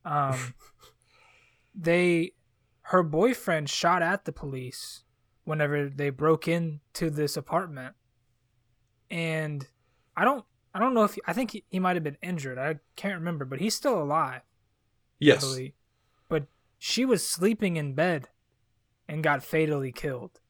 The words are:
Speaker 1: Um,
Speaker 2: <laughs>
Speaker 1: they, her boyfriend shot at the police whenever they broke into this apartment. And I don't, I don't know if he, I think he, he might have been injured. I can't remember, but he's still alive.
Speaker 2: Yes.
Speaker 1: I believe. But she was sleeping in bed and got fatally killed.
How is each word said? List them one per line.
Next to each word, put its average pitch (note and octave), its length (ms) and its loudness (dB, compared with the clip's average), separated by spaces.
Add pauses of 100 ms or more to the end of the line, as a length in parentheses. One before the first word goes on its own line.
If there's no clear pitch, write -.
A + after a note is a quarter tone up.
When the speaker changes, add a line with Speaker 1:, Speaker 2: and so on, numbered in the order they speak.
Speaker 1:
Um, C3+ 480 -2 (600)
Speaker 2:
<laughs> - 600 -20
Speaker 1:
they, E3+ 580 4 (500)
her F#3 200 4
boyfriend D#3+ 680 0
shot F3 320 2
at F3+ 240 0
the D#3 60 -6
police C3 720 -12 (400)
whenever D3 460 0
they C#3+ 200 -2
broke D3+ 380 2
into E3 600 -2
this D3 260 -2
apartment. D3 600 -4 (1120)
And D#3+ 580 -4 (480)
I F3 80 2
don't, C4 220 2 (280)
I F#3+ 60 -4
don't B3+ 140 2
know A3 100 6
if G3+ 120 0
he, - 100 -10
I E3+ 80 -2
think A#3 180 -2
he, G#3 180 -12
he F#3 100 -2
might F3+ 160 2
have E3 80 -2
been C#3+ 180 -4
injured. C#3+ 360 -6
I D3+ 180 -2 (200)
can't G3 200 -6
remember, E3 300 -4
but C3 140 -8
he's G#3+ 160 0
still A#3 260 0
alive. C#3+ 400 -2 (760)
Speaker 2:
Yes. C#3 240 8
Speaker 1:
I C3+ 40 -2
believe. C3 260 -6 (560)
But D3+ 160 0 (320)
she - 280 0
was A#3 220 2
sleeping F#3+ 500 0
in C#3+ 160 -4
bed D#3 360 0 (760)
and D#3 160 -6
got D3 200 2
fatally D3+ 480 0
killed. B2 480 -8 (100)